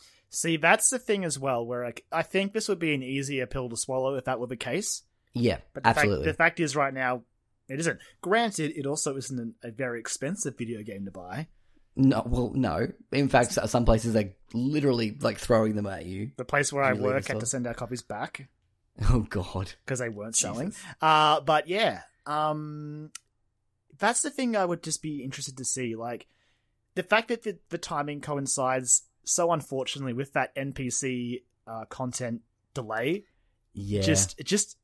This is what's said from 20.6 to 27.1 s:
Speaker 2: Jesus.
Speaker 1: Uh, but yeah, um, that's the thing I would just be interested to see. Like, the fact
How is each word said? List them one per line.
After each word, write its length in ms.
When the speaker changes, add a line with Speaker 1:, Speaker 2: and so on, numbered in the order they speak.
Speaker 2:
Jesus. 120
Speaker 1:
Uh, 420
but 260
yeah, 340
um, 840
that's 240
the 80
thing 260
I 80
would 180
just 200
be 200
interested 360
to 60
see. 300
Like, 320
the 80
fact 240